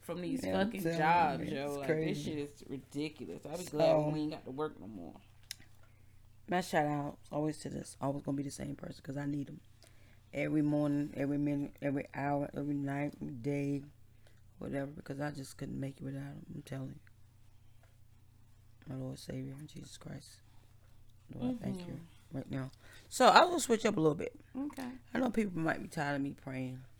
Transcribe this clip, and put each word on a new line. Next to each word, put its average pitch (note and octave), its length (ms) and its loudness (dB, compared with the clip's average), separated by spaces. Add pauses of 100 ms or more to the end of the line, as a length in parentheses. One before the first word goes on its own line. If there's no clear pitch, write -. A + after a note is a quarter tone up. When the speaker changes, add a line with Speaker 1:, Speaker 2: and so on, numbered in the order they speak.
Speaker 1:
from F3 200 -6
these F3 220 -2
Speaker 2:
Yeah, F#3 160 2
I'm G3+ 80 4
Speaker 1:
fucking G3+ 160 -4
Speaker 2:
telling E3 160 2
Speaker 1:
jobs, D#3 500 4
Speaker 2:
you, D3+ 80 -2
Speaker 1:
yo. C#3+ 120 -2
Speaker 2:
it's C#3+ 80 -2
Speaker 1:
Like, C#3 100 -4
Speaker 2:
crazy. D#3+ 260 2
Speaker 1:
this D3 100 -4
shit D3+ 140 -4
is C#3+ 320 -6
ridiculous. C3+ 720 -6 (100)
I E3 60 -6
be F3+ 60 -6
glad D#3 260 2
Speaker 2:
So, D3+ 240 6
Speaker 1:
we D#3 80 0
ain't D3+ 100 -2
got - 140 -10
to C3 60 -10
work C#3+ 280 -4
no F2 60 -12
more. F2+ 280 -12 (1300)
Speaker 2:
my F3+ 140 2
shout D#3+ 240 2
out D3 380 -2
is - 80 -18
always D3+ 280 0
to C#3+ 100 -8
this, - 300 -8
always C#3 220 0
gonna C#3 160 -2
be C#3 60 -2
the C#3 80 -4
same C#3 240 -6
person, - 280 -12
'cause C3+ 140 -6
I C#3+ 80 -4
need C#3+ 240 -2
'em. D3+ 100 -12 (760)
Every D3+ 260 4
morning, D3 560 4
every C#3+ 220 2
minute, C#3+ 420 0
every C#3 320 0
hour, C#3+ 420 0
every C#3+ 200 0
night, C#3 440 0
every D3+ 140 -6
day, C#3+ 480 0 (760)
whatever, C#3 340 -4
because C#3 280 -8
I D3 120 -2
just C3+ 260 -10
couldn't C3+ 220 -6
make C3+ 200 -6
it - 40 -10
without C3+ 180 -6
'em. C#3+ 240 -10 (100)
I'm D3 60 -8
telling C3+ 280 -6
you. C3+ 100 -12 (1900)
My C3+ 80 -8
Lord C3 240 -6
Savior, C3 340 -8 (120)
Jesus - 320 -14
Christ. - 400 -14 (960)
Lord, B3 260 -2
I G3 40 -10
thank F#3+ 240 -2
you - 60 -8
Speaker 1:
Mm-hmm. - 440 -12
Speaker 2:
right C3+ 140 -6
now. C3 200 -4 (380)
So, B3 180 8
I C4 160 12
will F4+ 160 4
switch A3+ 260 2
up G#3 120 4
a - 20 2
little D#3 160 6
bit. - 240 -6 (180)
Speaker 1:
Okay. C4+ 300 -6 (260)
Speaker 2:
I - 60 0
know B3+ 120 4
people G3+ 280 2
might D#3+ 220 0
be - 80 -8
tired C#3+ 260 0
of C#3 60 0
me C#3 120 -2
praying C3 500 -6 (160)